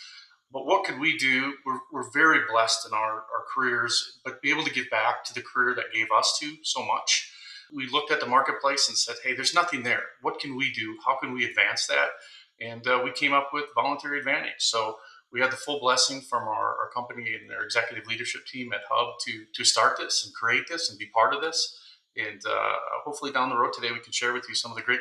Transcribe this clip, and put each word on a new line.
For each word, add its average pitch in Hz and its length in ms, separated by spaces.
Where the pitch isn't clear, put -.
But 131 160
what 190 180
could 131 160
we 156 180
do? 131 360
We're, 131 140
we're 127 200
very 151 260
blessed 113 400
in 110 80
our, 110 180
our 110 380
careers, 120 720
but 127 160
be 143 100
able 156 120
to 143 100
give 123 160
back 113 360
to - 100
the 120 80
career 123 320
that - 180
gave 110 140
us - 240
to 151 220
so - 220
much. - 460
We 131 140
looked 147 240
at 147 80
the 123 60
marketplace 139 640
and - 80
said, 120 280
"Hey, 127 100
there's 127 200
nothing 170 280
there. 113 200
What 151 160
can 139 160
we 131 160
do? 110 340
How 135 140
can 131 140
we 123 120
advance 104 440
that?" 143 220
And, 117 260
uh, 127 160
we 135 80
came 139 220
up 139 200
with 147 120
Voluntary 143 440
Advantage. 135 420
So 110 380
we 123 80
had 131 100
the - 60
full 147 240
blessing 131 400
from 120 240
our, 107 320
our 113 180
company 117 400
and 107 160
their 104 140
executive 113 420
leadership 113 400
team 123 260
at 104 160
Hub 117 260
to, 110 300
to 123 100
start 117 340
this 113 260
and 101 100
create 123 340
this 170 200
and 104 100
be 107 80
part 113 280
of 143 60
this. - 360
And, 107 300
uh, 107 280
hopefully 143 280
down 131 160
the 123 100
road 139 140
today, 120 180
we 117 80
can - 140
share 123 220
with 123 140
you 113 60
some 117 160
of 113 60
the 110 80
great 127 160